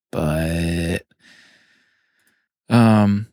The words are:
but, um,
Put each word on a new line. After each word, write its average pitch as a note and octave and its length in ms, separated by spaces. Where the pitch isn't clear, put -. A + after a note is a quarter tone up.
but, E2 960
um, A2 640